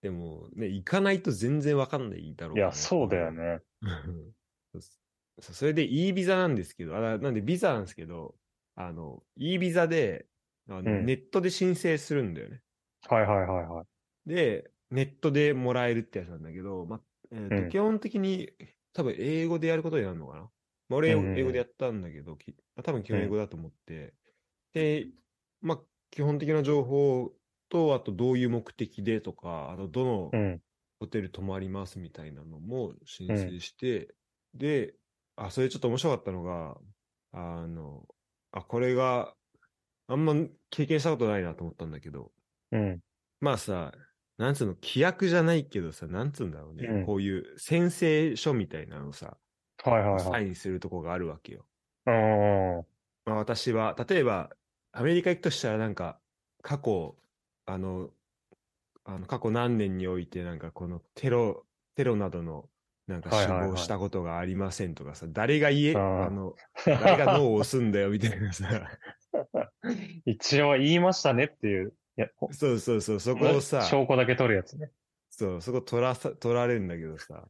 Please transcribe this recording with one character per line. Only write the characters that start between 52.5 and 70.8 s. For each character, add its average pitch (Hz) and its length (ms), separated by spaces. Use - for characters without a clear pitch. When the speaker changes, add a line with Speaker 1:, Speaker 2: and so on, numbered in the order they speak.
Speaker 2:
う - 20
ん。 82 40
Speaker 1:
ま 110 80
あ、 - 40
私 113 360
は、 110 220
例 185 120
え 143 40
ば、 101 260
ア 120 120
メ 156 100
リ 180 100
カ 180 60
行 175 100
く - 40
と 175 60
し - 120
た 120 100
ら、 110 60
な 110 100
ん 104 80
か、 - 240
過 143 180
去、 92 360
あ 95 120
の、 92 320
あ 95 120
の、 90 80
過 123 140
去 113 120
何 120 260
年 98 200
に 92 100
お 92 120
い 87 80
て、 90 160
な 87 100
ん 78 60
か、 82 120
こ 90 160
の 87 140
テ 135 140
ロ、 117 360
テ 143 80
ロ 120 120
な 101 140
ど 85 140
の、 80 260
な 90 120
ん - 20
か、 85 140
Speaker 2:
は 104 80
い 92 40
は 95 80
い 90 40
は 90 60
い。 - 40
Speaker 1:
死 - 20
亡 92 60
し 87 100
た 104 120
こ 98 100
と 92 140
が 85 140
あ 90 80
り 92 100
ま 95 160
せ 92 160
ん 80 80
と 69 100
か 73 100
さ、 - 140
誰 117 300
が 147 100
家、 143 240
Speaker 2:
う 107 40
ん。 95 280
Speaker 1:
あ 87 40
の、 95 260
誰 165 320
が 151 200
ノ - 20
ー - 40
を 117 120
押 104 120
す 131 140
ん 113 100
だ 101 80
よ、 98 100
み 104 100
た 113 80
い 98 140
な 101 120
さ。 98 360
Speaker 2:
<laughs> - 920
一 135 360
応 143 160
言 143 160